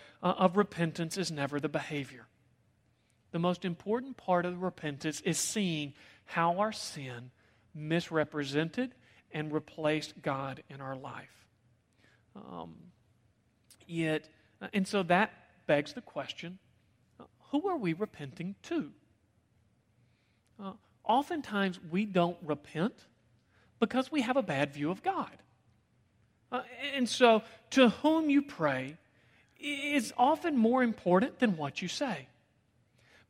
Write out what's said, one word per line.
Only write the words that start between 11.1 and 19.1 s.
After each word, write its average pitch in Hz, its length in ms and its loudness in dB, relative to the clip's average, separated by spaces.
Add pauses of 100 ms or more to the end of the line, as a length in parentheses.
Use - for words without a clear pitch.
Um, - 380 -14 (1120)
yet, 160 420 -2 (320)
uh, - 120 -12
and 190 140 0
so 196 180 0
that 175 260 4 (360)
begs 147 260 2
the - 80 -10
question, 165 580 -12 (600)
uh, - 40 -18 (260)
who 320 180 0
are 359 80 0
we 185 160 -2
repenting 175 720 -8
to? 339 260 -4 (1700)